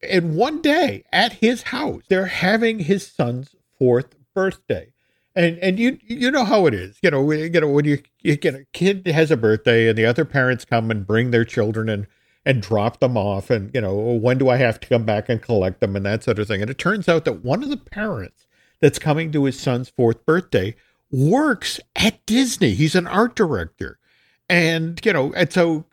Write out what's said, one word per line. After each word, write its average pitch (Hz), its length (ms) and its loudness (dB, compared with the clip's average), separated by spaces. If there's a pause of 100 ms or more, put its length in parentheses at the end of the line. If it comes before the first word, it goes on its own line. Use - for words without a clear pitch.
And 170 340 0
one 294 260 -2
day 302 500 0
at 202 220 -2
his 226 300 0
house, - 440 -8
they're 190 200 0
having 220 520 -2
his 180 260 -2
son's 127 500 -6 (220)
fourth 127 380 2 (180)
birthday. 190 600 -4 (420)
And, 170 240 2
and 185 180 -2
you, 240 280 0
you 240 260 -2
know 269 140 2
how 196 200 4
it 139 80 4
is, 92 300 -8
you 175 80 4
know, 139 100 0
when, 156 320 -2
you 170 80 4
know, 156 80 0
when 143 160 2
you, 143 160 0 (200)
you 147 160 0
get 143 180 -2
a 135 180 -20
kid 190 340 -2
has 160 240 2
a 151 60 2
birthday 113 520 4
and 110 80 2
the 110 80 2
other 120 200 2
parents 127 400 0
come 113 240 -2
and 104 160 -4
bring 117 260 0
their 117 140 4
children 110 420 -2
and, 104 200 -4 (380)
and 127 160 2
drop 110 380 -2
them 127 180 0
off. 98 320 -2
And, 107 240 -2
you 127 80 -2
know, 95 120 -2
"When 117 440 0
do 131 120 2
I 123 60 4
have 123 240 0
to - 80 -18
come 120 160 2
back 107 260 -2
and 113 120 -2
collect 95 400 0
them?" 98 140 -2
and 98 100 -4
that 104 180 -2
sort 107 160 -2
of 104 80 -2
thing. 101 140 -4
And 107 80 -6
it 135 80 -10
turns 196 300 -2
out 165 180 2
that 143 180 -4
one 143 180 -2
of 285 80 -8
the 285 80 -6
parents 196 680 -10 (340)
that's 143 180 4
coming 156 340 -2
to 147 100 2
his 135 160 -2
son's 127 300 -4
fourth 113 360 -2
birthday 117 500 0 (360)
works 202 680 0 (160)
at - 300 -2
Disney. 226 460 0
He's 147 240 0
an 180 120 0
art 226 280 0
director. 120 640 -4 (500)
And, 165 560 0
you 214 80 2
know, 143 200 0
and 175 180 0
so 165 420 0